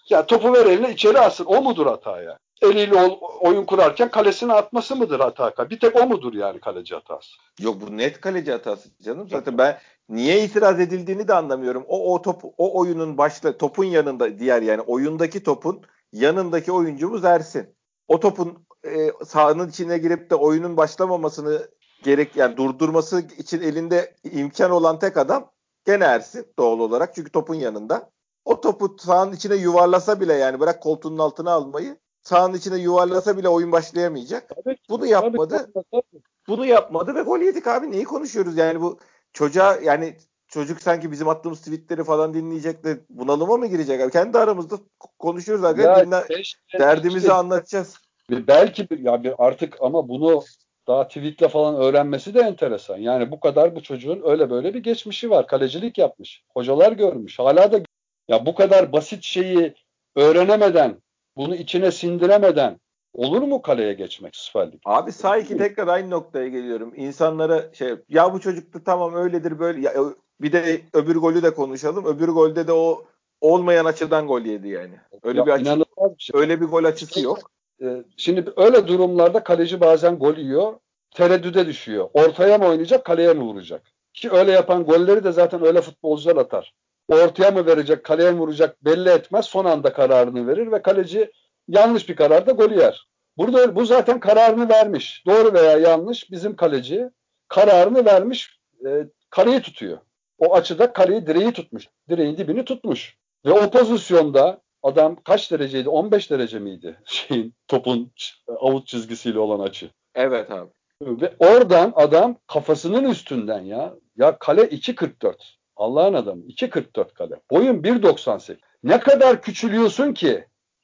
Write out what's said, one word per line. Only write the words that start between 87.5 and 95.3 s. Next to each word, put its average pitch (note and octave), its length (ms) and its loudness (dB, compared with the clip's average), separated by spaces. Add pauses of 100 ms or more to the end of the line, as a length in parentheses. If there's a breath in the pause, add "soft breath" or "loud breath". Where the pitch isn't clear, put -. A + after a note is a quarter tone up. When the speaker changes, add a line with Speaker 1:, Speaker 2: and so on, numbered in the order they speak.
Speaker 1:
mı F#3 140 0
verecek, D#3 380 2
kaleye E3+ 280 2
mi F3 80 -2
vuracak D3+ 460 -2
belli F3 240 2
etmez. - 360 2
Son F#3+ 200 -4
anda D3 280 0
kararını B2 540 2
verir A3 240 -2
ve G#3 100 0
kaleci G3 500 -2 (360)
yanlış G#3 420 2
bir E3+ 60 -10
kararda D#3+ 360 4
golü G#3+ 280 2
yer. - 280 2 (300)
Burada B3 220 2
öyle, A3+ 160 4
bu A#3 100 0
zaten A#3+ 340 2
kararını A3+ 500 4
vermiş. G#3+ 580 2
Doğru G#3+ 260 6